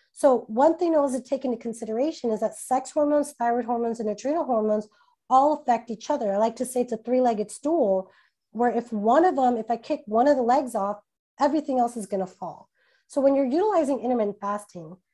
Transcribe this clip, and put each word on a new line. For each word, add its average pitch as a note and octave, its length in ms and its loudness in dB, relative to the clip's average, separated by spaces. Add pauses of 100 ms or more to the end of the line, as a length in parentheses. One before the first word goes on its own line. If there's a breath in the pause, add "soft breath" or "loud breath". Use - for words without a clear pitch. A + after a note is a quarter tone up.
(120)
So C4 360 4
one C#4+ 280 2
thing E4 200 0
also C#4 220 0
to B3+ 60 -8
take C4 200 -4
into B3 120 -2
consideration A#3 760 -4
is G#3+ 80 -2
that A3 160 -4
sex - 340 -4
hormones, D4 420 0
thyroid A#3 340 -2
hormones, A#3 340 -2
and G#3+ 80 -4
adrenal C#4 360 -2
hormones G#3+ 440 0 (400 soft breath)
all C4+ 240 6
affect A#3+ 380 -2
each G#3+ 200 -10
other. A#3+ 220 -2
I G3 60 0
like A3+ 180 0
to B3+ 100 -4
say B3 140 -4
it's A#3+ 120 -2
a A3 40 -6
three-legged A#3 560 0
stool G#3+ 580 0 (400 soft breath)
where A#3 220 0
if A#3 200 -4
one A3+ 320 4
of F4 120 2
them, B3 200 2
if A3 140 -8
I A#3 60 0
kick D4 300 -6
one A3 200 2
of D4 100 4
the B3+ 60 0
legs A#3+ 320 2
off, G#3 260 -4 (380)
everything D4 400 0
else A#3+ 180 0
is G3+ 100 -10
gonna F#3+ 200 -4
fall. - 420 -14 (380)
So - 140 -2
when C#4 160 4
you're C#4 100 2
utilizing D#4 540 0
intermittent G#3+ 400 -2
fasting, F#3+ 560 -8 (180)